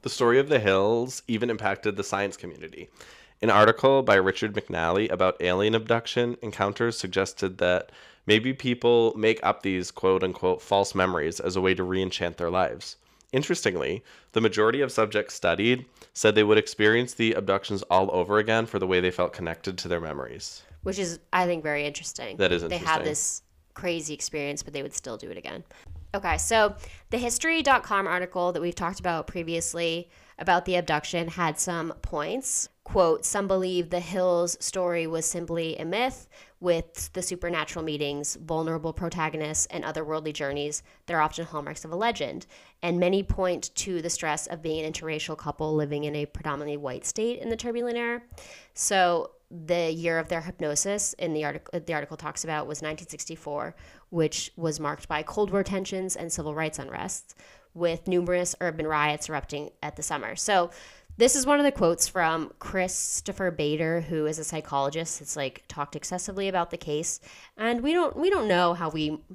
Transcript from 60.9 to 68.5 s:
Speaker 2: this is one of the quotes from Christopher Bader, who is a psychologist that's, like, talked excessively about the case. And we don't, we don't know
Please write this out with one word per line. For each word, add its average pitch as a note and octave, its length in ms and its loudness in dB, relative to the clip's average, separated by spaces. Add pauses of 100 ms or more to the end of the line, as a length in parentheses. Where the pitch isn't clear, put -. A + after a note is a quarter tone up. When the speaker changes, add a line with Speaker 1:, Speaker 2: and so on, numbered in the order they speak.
Speaker 2:
this B3+ 200 6
is C4+ 120 0
one C#4+ 120 6
of C#4+ 60 4
the C#4 60 6
quotes E3+ 360 2
from D#3+ 520 0
Christopher F#3 880 -2
Bader, D#3+ 520 0
who D#3 260 -2
is D#3 100 -2
a D#3+ 60 -8
psychologist D3 720 -2
that's, - 180 -10
like, C3+ 320 -6
talked - 280 -8
excessively F#3+ 520 -6
about F3+ 220 0
the F3 80 -8
case. D3+ 420 -4 (380)
And A#3 240 0
we C#4+ 100 0
don't, F4 240 2
we F4 140 2
don't D#4 180 2
know F3 280 4